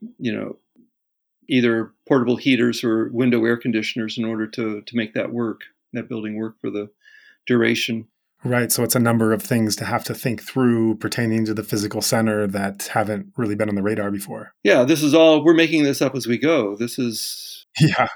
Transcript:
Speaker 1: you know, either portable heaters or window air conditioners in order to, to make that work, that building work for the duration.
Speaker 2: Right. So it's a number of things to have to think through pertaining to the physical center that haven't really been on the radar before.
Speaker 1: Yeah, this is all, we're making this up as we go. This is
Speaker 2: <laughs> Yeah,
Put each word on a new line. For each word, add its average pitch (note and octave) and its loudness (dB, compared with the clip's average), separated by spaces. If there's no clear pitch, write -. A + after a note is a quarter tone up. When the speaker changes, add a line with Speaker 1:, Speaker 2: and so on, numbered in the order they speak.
Speaker 1:
you A2 -4
know, G#2 -8
either A#2 0
portable A#2+ 2
heaters A#2 2
or A2+ 0
window A#2+ 2
air A#2 2
conditioners A2 -4
in A#2 -4
order A2 -4
to, A2 -6
to A#2 -18
make A2 -4
that - -4
work, A#2 -4
that A2+ -8
building G#2+ -6
work A2 -8
for G2+ -6
the G#2 -8
duration. A#2 0
Speaker 2:
Right. B2 0
So - 0
it's A#2 0
a B2 4
number A#2 4
of G#2+ 0
things A2 0
to - -10
have A2 -4
to A2+ -6
think A2 -4
through A#2 2
pertaining A2+ -2
to G#2+ -4
the G#2 -4
physical G#2 -4
center G#2+ 0
that G2 -6
haven't G#2 -2
really A2 -2
been G#2+ -2
on G2+ -2
the G2 -2
radar G#2 -2
before. - -10
Speaker 1:
Yeah, D#3 6
this D3 2
is D3 4
all, D#3+ 8
we're E3+ 6
making D#3+ 4
this C#3 0
up C#3 0
as B2 -4
we A#2 0
go. A#2+ 0
This A#2 -6
is - -8
Speaker 2:
<laughs> - -10
Yeah, C3 4